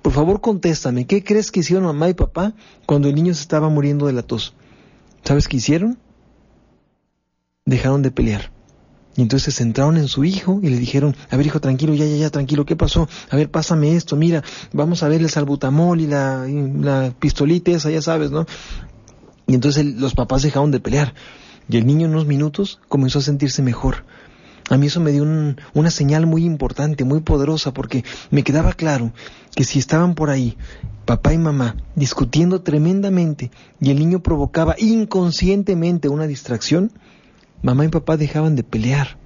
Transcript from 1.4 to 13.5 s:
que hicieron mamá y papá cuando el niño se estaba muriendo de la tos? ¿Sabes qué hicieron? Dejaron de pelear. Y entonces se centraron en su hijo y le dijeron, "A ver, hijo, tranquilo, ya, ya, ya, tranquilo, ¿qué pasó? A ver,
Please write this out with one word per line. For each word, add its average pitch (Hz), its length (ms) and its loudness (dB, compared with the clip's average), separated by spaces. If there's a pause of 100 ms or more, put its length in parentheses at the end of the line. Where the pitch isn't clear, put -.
que 185 100 -2
hicieron 180 240 0
mamá 156 240 0
y 180 60 0
papá 190 400 -2 (320)
cuando 143 220 2
el 143 60 0
niño 170 200 2
se 151 80 -8
estaba 156 260 0
muriendo 147 380 0
de 135 80 0
la 117 80 -2
tos? - 320 -6 (680)
¿Sabes 143 240 2
qué 135 100 -2
hicieron? 170 400 0 (1700)
Dejaron 135 360 0
de 131 80 0
pelear. 110 420 -4 (640)
Y 131 60 2
entonces 135 300 0
se 123 100 -4
centraron 135 340 2
en 147 120 0
su 135 160 -2
hijo 190 380 -2
y 151 80 0
le 123 80 0
dijeron, 135 360 0 (160)
"A 123 60 -2
ver, 147 100 2
hijo, 147 140 -2
tranquilo, 135 340 0
ya, 151 120 2
ya, 147 100 0
ya, 151 140 0
tranquilo, 143 340 -2
¿qué 165 120 -2
pasó? 160 320 2 (200)
A 135 80 0
ver, 151 140 2